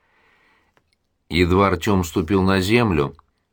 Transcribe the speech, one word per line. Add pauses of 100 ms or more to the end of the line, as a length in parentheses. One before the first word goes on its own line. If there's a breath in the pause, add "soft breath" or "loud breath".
(1300)
Едва
Артём
ступил
на
землю, (380)